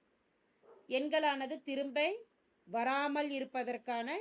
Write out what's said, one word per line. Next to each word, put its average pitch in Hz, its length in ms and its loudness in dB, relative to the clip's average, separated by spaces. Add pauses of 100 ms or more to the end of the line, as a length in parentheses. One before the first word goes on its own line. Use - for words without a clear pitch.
(880)
எண்களானது 285 760 0
திரும்ப 277 360 -2 (680)
வராமல் 277 640 2
இருப்பதற்கான 247 800 -2 (120)